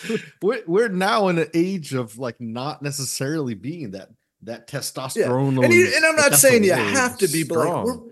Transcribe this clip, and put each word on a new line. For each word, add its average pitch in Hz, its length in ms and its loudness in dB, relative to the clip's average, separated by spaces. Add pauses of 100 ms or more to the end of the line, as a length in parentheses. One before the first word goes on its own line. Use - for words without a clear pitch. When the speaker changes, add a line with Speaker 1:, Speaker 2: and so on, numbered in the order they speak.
(420)
Speaker 1:
We're, 214 240 0
we're 196 220 2
now 196 400 2
in 170 100 2
an 156 160 0
age 170 400 -2
of, 117 240 -6
like, 127 240 -8
not 123 400 -8
necessarily 143 720 -6
being 120 380 -10
that, 95 180 -16 (320)
that 113 280 -16
Speaker 2:
Yeah. 139 100 -6
Speaker 1:
testosterone 131 840 -2
Speaker 2:
And 117 80 6
you, 349 140 8
Speaker 1:
level, 277 100 0
Speaker 2:
and 320 80 0
I'm 320 60 4
Speaker 1:
if 320 80 0
Speaker 2:
not 285 120 6
Speaker 1:
that's - 120 2
Speaker 2:
saying 247 220 6
Speaker 1:
a - 20 6
Speaker 2:
you 180 60 4
Speaker 1:
word, 202 220 0
Speaker 2:
have 247 240 0
to 190 100 2
be, 160 140 -2
but, 165 140 -4
like, 156 120 2
Speaker 1:
strong. 147 180 -2
Speaker 2:
we're, 254 80 -2 (180)